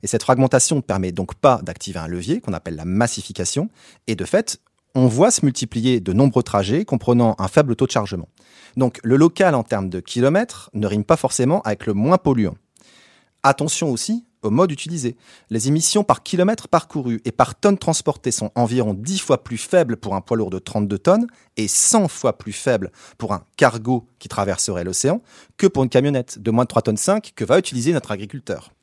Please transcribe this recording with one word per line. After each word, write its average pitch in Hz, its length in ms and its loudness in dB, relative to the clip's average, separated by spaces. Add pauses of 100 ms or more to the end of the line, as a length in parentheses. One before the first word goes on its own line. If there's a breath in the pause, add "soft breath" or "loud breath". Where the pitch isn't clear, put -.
Et 110 40 -8
cette 110 160 -2
fragmentation 131 540 4
ne 135 40 0
permet 92 320 -2
donc 92 220 -6
pas 131 280 4
d'activer 87 380 -10
un 80 80 -8
levier 90 320 -4
qu'on - 120 -8
appelle 82 240 -8
la 78 80 -12
massification. 107 840 -2 (380 soft breath)
Et 110 100 -2
de 92 80 -6
fait, - 360 0 (340)
on 127 120 4
voit 135 240 4
se - 140 0
multiplier 123 560 0
de 90 120 -4
nombreux 123 300 4
trajets 104 420 0
comprenant 120 540 2
un 95 100 -2
faible 139 280 2
taux 127 100 0
de - 60 -6
chargement. 98 360 -4 (480 soft breath)
Donc 127 280 0
le 120 120 4
local 165 380 4
en 120 80 0
termes 98 280 -2
de 90 100 -6
kilomètres 143 720 0
ne 107 120 -2
rime 104 180 0
pas 165 120 4
forcément 135 460 0
avec 104 240 -4
le 107 80 -2
moins 139 240 2
polluant. 110 380 0 (880 soft breath)
Attention 147 460 0
aussi 214 340 -4 (180)
au 107 80 -2
mode 165 200 2
utilisé. 143 460 -6 (340 soft breath)
Les 113 180 -2
émissions 165 360 2
par - 180 -8
kilomètre 190 460 -4
parcouru 127 560 -4
et 117 80 -6
par - 220 0
tonne 202 240 0
transportée - 520 -4
sont - 240 -6
environ 117 400 0
dix 135 240 -6
fois - 240 0
plus 117 160 -10
faibles 139 380 0
pour 98 180 -8
un 95 60 -2
poids 117 160 -4
lourd 104 140 -2
de 92 80 -6
trente-deux 104 400 -4
tonnes 214 280 2 (300 soft breath)
et 110 100 -2
cent 196 420 2
fois - 280 -2
plus - 160 -14
faibles 104 400 -2 (240 loud breath)
pour 104 160 -6
un 95 100 -6 (140)
cargo 117 520 2 (100)
qui - 100 -20
traverserait 95 560 -2
l'océan 135 380 -2 (340 soft breath)
que 196 100 2
pour 143 160 4
une 127 60 2
camionnette 131 520 0
de 107 100 -2
moins 117 140 4
de - 40 -6
trois - 140 2
tonnes 107 140 0
cinq 208 380 -2
que 110 100 -6
va 147 140 4
utiliser 139 340 -2
notre 139 200 -2
agriculteur. 101 600 -10 (100)